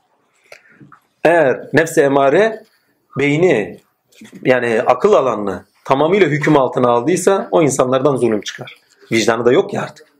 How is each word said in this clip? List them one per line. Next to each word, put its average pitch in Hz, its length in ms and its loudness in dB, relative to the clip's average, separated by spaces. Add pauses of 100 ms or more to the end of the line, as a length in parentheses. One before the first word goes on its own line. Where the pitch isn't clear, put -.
(1200)
Eğer 156 500 0
nefs-i 160 280 0
emare 143 640 2 (540)
beyni, 143 640 -2 (640)
yani 120 420 0
akıl - 280 2
alanını 104 520 -2 (200)
tamamıyla 160 420 2
hüküm 147 300 0
altına 127 320 0
aldıysa 175 640 0
o 180 100 2
insanlardan 131 540 0
zulüm 113 260 -2
çıkar. - 340 -16 (360)
Vicdanı 113 340 -2
da 120 60 4
yok 175 220 0
ya 127 80 -6
artık. - 260 -16 (120)